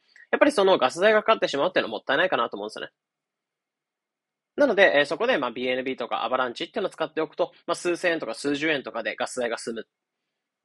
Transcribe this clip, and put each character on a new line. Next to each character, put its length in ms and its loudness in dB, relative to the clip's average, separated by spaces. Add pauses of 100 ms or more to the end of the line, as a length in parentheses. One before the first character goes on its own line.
(300)
や 60 0
っ 20 0
ぱ 60 4
り 80 6
そ 120 2
の 140 6
ガ 140 2
ス 80 -8
代 120 4
が 120 2
か 80 4
か 60 0
っ 20 -
て 80 0
し 80 -4
ま 100 0
う 40 -2
っ 20 -8
て 80 0
い 20 2
う 60 -6
の 40 -12
は 60 -4
も 0 -
っ 80 -18
た 80 0
い 40 2
な 60 2
い 60 0
か 60 0
な 140 0
と 60 -10
思 100 -8
う 0 -
ん 20 -8
で 60 -14
す 40 -12
よ 60 -10
ね。 80 -12 (1600)
な 140 4
の 80 0
で、 220 8
え 20 8
ー、 60 4
そ 120 -4
こ 80 -2
で、 120 2
ま 100 -2
あ、 20 -6
ビ 140 -6
ー 80 -2
エ 40 0
ヌ 60 -2
ビ 120 -6
ー 20 -12
と 100 -6
か 160 -4
ア 60 -2
バ 80 -2
ラ 120 0
ン 60 -8
チ 100 -8
っ 60 -10
て 80 -8
い 20 -2
う 40 -2
の 20 0
を 40 -6
使 140 -8
っ 80 -6
て 80 -4
お 60 -2
く 80 -12
と、 180 -2 (140)
ま 60 -2
あ、 20 -4
数 220 -2
千 160 0
円 80 -2
と 60 -8
か 80 -6
数 200 -2
十 140 -2
円 160 -2
と 80 -12
か 100 -6
で 140 -6
ガ 100 -4
ス 140 -6
代 100 -2
が 80 -4
済 140 -8
む。 160 -10 (760)